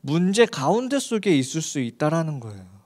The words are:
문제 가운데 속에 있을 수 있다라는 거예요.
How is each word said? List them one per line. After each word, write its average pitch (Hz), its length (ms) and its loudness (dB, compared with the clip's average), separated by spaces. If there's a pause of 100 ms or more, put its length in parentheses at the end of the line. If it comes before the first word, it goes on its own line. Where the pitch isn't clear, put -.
문제 185 460 2
가운데 233 520 0
속에 202 380 0
있을 135 260 0
수 - 180 -6
있다라는 151 600 -2
거예요. 101 260 -14 (200)